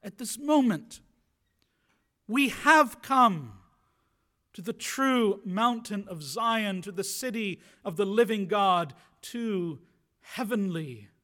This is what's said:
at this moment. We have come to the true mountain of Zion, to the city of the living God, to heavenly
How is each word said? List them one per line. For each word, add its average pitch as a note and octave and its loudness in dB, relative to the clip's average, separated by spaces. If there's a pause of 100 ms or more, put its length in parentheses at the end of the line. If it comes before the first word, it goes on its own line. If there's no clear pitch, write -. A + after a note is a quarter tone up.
at G3 -16
this - -8
moment. C4+ 2 (1300)
We B3+ 2
have D4 4
come F3 2 (920)
to G3 -16
the G#3 -6
true B3+ 2
mountain G#3 -2
of D#3+ -12
Zion, G#3 -2
to G3+ -12
the F#3+ -6
city G#3+ -6 (240)
of F#3+ -6
the G3 0
living G#3 2
God, F3+ 2 (300)
to F#3+ -4 (420)
heavenly E3+ -6 (160)